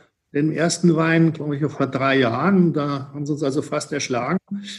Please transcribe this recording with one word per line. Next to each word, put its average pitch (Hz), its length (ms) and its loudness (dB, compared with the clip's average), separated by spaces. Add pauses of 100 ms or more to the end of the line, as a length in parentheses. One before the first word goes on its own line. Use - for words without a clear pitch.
(340)
dem 151 180 0
ersten 165 440 2
Wein, 165 360 4
glaube 147 240 -6
ich, 143 160 -2
vor 139 160 -2
drei 135 320 0
Jahren. 156 540 4
Da 143 400 -4
haben 147 120 -8
sie 147 60 -6
uns 147 120 -4
also 139 180 0
fast 151 320 -6
erschlagen. 135 440 -2 (420)